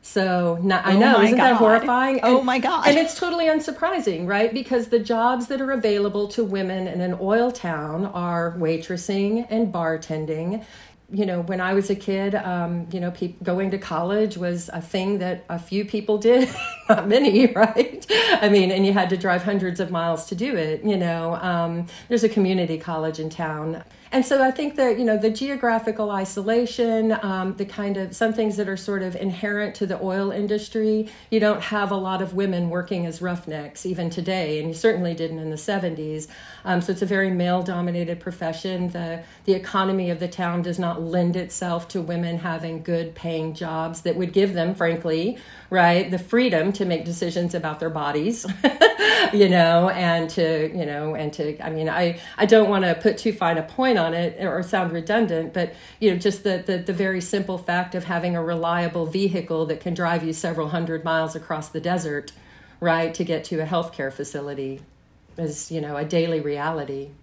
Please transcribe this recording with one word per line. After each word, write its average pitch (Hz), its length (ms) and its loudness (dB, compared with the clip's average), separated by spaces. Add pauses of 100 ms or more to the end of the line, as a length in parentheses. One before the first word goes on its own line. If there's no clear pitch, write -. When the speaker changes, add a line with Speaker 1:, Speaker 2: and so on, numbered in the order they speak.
Speaker 1:
So, 180 600 0
not, 185 240 2
I 190 80 6
Speaker 2:
Oh 196 60 8
Speaker 1:
know, 247 180 8
Speaker 2:
my 202 60 8
Speaker 1:
isn't 233 140 6
that 262 160 8
Speaker 2:
God. - 20 4
Speaker 1:
horrifying? 247 640 4
Speaker 2:
Oh 247 140 6
Speaker 1:
And, 262 100 4
Speaker 2:
my 254 140 2
God. 302 260 2
Speaker 1:
and 285 100 8
it's 330 220 0
totally 339 280 0
unsurprising, 311 800 0
right? 214 260 2
Because 247 320 -2
the 233 140 4
jobs 240 480 0
that 269 120 -2
are 269 120 -2
available 208 560 0
to 226 160 -2
women 190 420 -2
in 180 140 -4
an 180 200 -2
oil 226 300 2
town 160 560 -4
are 170 500 -4
waitressing 190 920 -2
and 214 240 0
bartending. 160 920 -4 (460)
You 196 160 0
know, 180 140 -2
when 180 200 -4
I 185 140 0
was 196 160 2
a 196 60 0
kid, 196 400 -2
um, 175 560 -2
you 185 80 -4
know, 175 100 -2
peop-, 175 320 -8
going 185 300 0
to 196 60 -4
college 185 580 0
was 175 360 -4
a 170 80 -6
thing 190 380 -2
that 180 300 -4
a 170 100 -6
few 196 260 -4
people 208 340 0
did, 247 300 6 (220)
<laughs> - 180 -16
not 190 200 4
many, 240 400 6
right? - 580 0 (340)
I 208 80 4
mean, 190 220 6
and 190 160 2
you 196 60 2
had 190 180 2
to 190 60 0
drive 180 260 0
hundreds 185 380 -2
of 175 100 -4
miles 170 360 -2
to 190 100 -8
do 247 180 -4
it, 156 300 -2
you 202 120 2
know. 165 380 -2
Um, 170 540 -2 (200)
there's 240 140 2
a 226 60 4
community 185 500 2
college 160 400 -6
in 156 100 -6
town. 160 540 -6 (300)
And 262 120 2
so 277 160 2
I 262 120 4
think 294 240 -4
that, 247 240 2
you 254 40 0
know, 214 140 4
the 214 120 2
geographical 226 840 -2
isolation, 220 1080 0
um, 190 340 -2
the 196 80 -4
kind 202 320 -4
of, 190 180 -6
some 220 180 2
things 214 240 0
that 196 120 -2
are 196 80 -4
sort 196 260 -4
of 180 140 -6
inherent 208 580 -4
to 202 120 -4
the 180 140 -4
oil 190 300 -2
industry, 214 760 -2 (200)
you 220 120 2
don't 208 200 4
have 202 300 -2
a 202 60 0
lot 190 260 -2
of 180 100 -6
women 180 380 0
working 175 340 -4
as 165 160 -6
roughnecks 165 640 -8
even 175 240 -4
today, 165 520 -2
and 156 80 -4
you 165 60 -6
certainly 180 380 2
didn't 165 280 -4
in 156 100 -6
the 156 60 -6
seventies. 156 720 -4 (360)
Um, 175 160 2
so 185 120 -2
it's 180 100 -2
a 196 40 0
very 190 240 2
male-dominated 175 920 -2
profession. 180 680 -6
The, 165 340 -8 (200)
the 196 100 4
economy 190 560 0
of 165 100 -4
the 175 80 -4
town 175 340 -2
does 175 160 -4
not 170 240 -2
lend 175 320 2
itself 175 540 -4
to 190 120 -4
women 170 380 -2
having 165 440 -6
good 165 340 -2
paying 160 380 -4
jobs 160 480 -6
that 170 120 0
would 180 180 -2
give 196 220 2
them, 175 220 0
frankly, 170 600 0 (320)
right, 175 400 6
the 180 100 -2
freedom 196 560 2
to 202 100 -2
make 170 200 -2
decisions 170 500 -2
about 156 260 -4
their 165 100 -2
bodies, 151 560 -2 (440)
<laughs> 392 440 2
you 202 140 8
know, 170 420 6
and 170 400 0
to, 160 380 0
you 165 180 -4
know, 151 300 -4
and 151 160 -4
to, 151 300 -6
I 160 80 -6
mean, 160 180 -2
I, 170 320 0 (180)
I 208 80 4
don't 214 240 8
wanna 190 240 4
put 202 240 2
too 220 140 0
fine 170 260 2
a 156 60 -2
point 254 320 2
on 165 180 2
it 170 300 -2
or 170 180 -2
sound 175 300 -2
redundant, 170 600 0
but, 175 220 -2 (260)
you 214 100 6
know, 180 80 0
just 196 260 -2
the, 185 200 0
the, 185 140 -2
the 180 140 -4
very 190 280 0
simple 185 380 -4
fact 180 360 -2
of 175 100 -4
having 175 320 -2
a 170 60 -2
reliable 170 640 -2
vehicle 170 600 0
that 156 140 -4
can 175 140 -4
drive 170 280 0
you 160 100 -2
several 160 360 -4
hundred 165 340 -4
miles 160 320 0
across 160 360 -8
the 160 100 -6
desert, 165 500 -4 (480)
right, 165 360 0
to 180 100 -2
get 165 200 -2
to 160 160 -4
a 151 60 -2
healthcare 165 460 -4
facility 139 680 -8 (540)
is, 156 360 -6
you 160 80 -4
know, 147 160 -6
a 147 80 -2
daily 165 360 0
reality. 143 680 -4 (140)